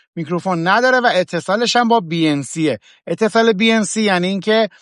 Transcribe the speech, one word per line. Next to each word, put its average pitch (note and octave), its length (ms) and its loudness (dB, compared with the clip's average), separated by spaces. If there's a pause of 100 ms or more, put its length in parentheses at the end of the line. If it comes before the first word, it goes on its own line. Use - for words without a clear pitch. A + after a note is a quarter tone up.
(160)
میکروفون E3+ 520 -4
نداره B3 320 4
و A#3+ 140 2
اتصالش F#3 640 -2
هم A#3+ 120 2
با A3+ 120 2
بی E3 280 -2
ان C#3+ 140 0
سیه. C#3 380 -4 (280)
اتصال A3+ 460 2
بی A3 180 2
ان A3+ 120 2
سی A3 180 -4
یعنی F#3 260 0
اینکه G#3 420 0 (120)